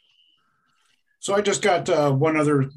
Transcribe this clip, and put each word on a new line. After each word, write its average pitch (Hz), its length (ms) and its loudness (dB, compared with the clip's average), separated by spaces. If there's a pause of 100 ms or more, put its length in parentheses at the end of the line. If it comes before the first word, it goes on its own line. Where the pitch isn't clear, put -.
(1200)
So 202 160 -4
I 208 60 0
just 202 200 -2
got, 185 280 0
uh, 147 220 2
one 156 260 0
other, 143 400 0